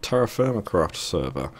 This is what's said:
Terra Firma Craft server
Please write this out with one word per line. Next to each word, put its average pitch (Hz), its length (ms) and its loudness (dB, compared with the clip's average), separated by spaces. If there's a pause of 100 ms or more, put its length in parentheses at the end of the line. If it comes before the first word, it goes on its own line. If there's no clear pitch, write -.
Terra 123 260 2
Firma 127 340 0
Craft 82 340 2
server 67 640 -2